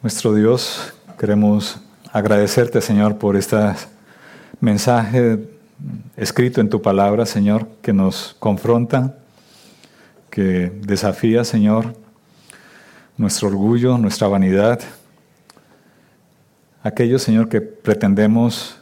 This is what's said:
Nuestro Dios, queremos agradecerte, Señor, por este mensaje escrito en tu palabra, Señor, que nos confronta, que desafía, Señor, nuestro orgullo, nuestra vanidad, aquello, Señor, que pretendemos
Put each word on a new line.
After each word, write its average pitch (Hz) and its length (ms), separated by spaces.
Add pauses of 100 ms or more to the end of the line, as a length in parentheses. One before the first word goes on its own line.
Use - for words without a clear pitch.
Nuestro 110 320
Dios, 113 600 (240)
queremos 104 600 (340)
agradecerte, 107 680
Señor, 104 340
por 101 200
este 101 200 (1040)
mensaje 113 880 (640)
escrito 123 460
en 107 80
tu 104 140
palabra, 101 420
Señor, 107 440 (120)
que 113 140
nos 95 440
confronta, 117 760 (1120)
que 90 420 (120)
desafía, 104 640
Señor, 113 500 (1200)
nuestro 104 320
orgullo, 117 480
nuestra 107 320
vanidad, 98 520 (2000)
aquello, 120 360
Señor, 113 300
que 107 140
pretendemos 107 1200